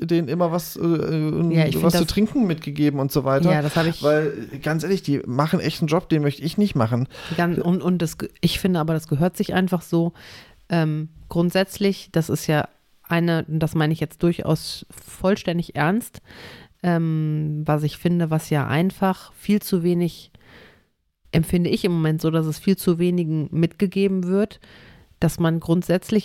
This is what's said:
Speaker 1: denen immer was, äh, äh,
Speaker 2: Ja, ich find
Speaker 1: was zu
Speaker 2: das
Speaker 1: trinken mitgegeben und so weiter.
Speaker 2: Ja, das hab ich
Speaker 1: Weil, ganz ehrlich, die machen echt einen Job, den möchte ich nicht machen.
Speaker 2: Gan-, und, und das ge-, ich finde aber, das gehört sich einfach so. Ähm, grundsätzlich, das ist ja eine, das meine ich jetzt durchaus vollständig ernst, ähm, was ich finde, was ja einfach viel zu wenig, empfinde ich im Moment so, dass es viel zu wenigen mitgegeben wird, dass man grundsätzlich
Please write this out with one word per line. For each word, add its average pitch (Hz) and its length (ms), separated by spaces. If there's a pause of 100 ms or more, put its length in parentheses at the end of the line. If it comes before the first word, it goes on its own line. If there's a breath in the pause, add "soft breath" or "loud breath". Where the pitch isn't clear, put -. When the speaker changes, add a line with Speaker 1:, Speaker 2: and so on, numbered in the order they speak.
Speaker 1:
denen 170 240
immer 170 240
was, 165 240
äh, - 100
äh, 160 680
Speaker 2:
Ja, 160 120
ich 160 80
find 160 100
Speaker 1:
was 175 80
zu 175 80
Speaker 2:
das 165 80
Speaker 1:
trinken 220 400
mitgegeben 147 500
und 139 140
so 139 100
weiter. 135 300
Speaker 2:
Ja, 151 100
das 147 140
hab 160 100
ich 165 160
Speaker 1:
Weil, 147 460 (120)
ganz 156 220
ehrlich, 185 220
die 143 220
machen 147 340
echt - 220
einen 160 40
Job, 160 220
den 156 140
möchte 143 200
ich 156 160
nicht 208 160
machen. 120 320 (300 loud breath)
Speaker 2:
Gan-, 175 260
und, 175 180
und 180 220
das 160 160
ge-, - 100 (120)
ich - 180
finde 180 220
aber, 160 120
das 156 140
gehört 160 300
sich 190 180
einfach 180 280
so. 170 320 (540 loud breath)
Ähm, 156 420 (180)
grundsätzlich, 190 800
das 165 180
ist - 200
ja 151 180 (380)
eine, 170 420
das 160 300
meine 156 160
ich 160 80
jetzt - 240
durchaus - 640
vollständig - 840
ernst, 180 460 (600 loud breath)
ähm, 156 840
was 151 180
ich - 140
finde, 175 320
was 156 200
ja 143 160
einfach 185 680
viel 208 280
zu 175 220
wenig, 175 480 (1000 loud breath)
empfinde 170 400
ich - 140
im 180 80
Moment 160 280
so, 160 120
dass 160 140
es 151 120
viel 190 180
zu 170 220
wenigen 170 540
mitgegeben 190 720
wird, 196 340 (640 loud breath)
dass 160 160
man 165 220
grundsätzlich 180 640